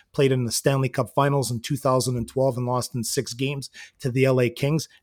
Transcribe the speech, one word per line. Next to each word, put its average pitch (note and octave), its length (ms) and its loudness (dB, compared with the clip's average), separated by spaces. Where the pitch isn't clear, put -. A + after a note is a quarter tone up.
played C3+ 220 2
in B2+ 100 0
the A#2 80 -2
Stanley C3+ 380 0
Cup - 260 -2
Finals C#3 360 2
in A#2 100 -4
two C#3+ 160 -4
thousand C3 400 0
and A#2 100 -4
twelve C3 300 0
and B2 80 -4
lost B2 280 -2
in A#2+ 120 -4
six - 280 -4
games C3+ 360 -6
to B2+ 120 -4
the C3 140 4
L B2+ 160 4
A B2 80 2
Kings, D3 400 -2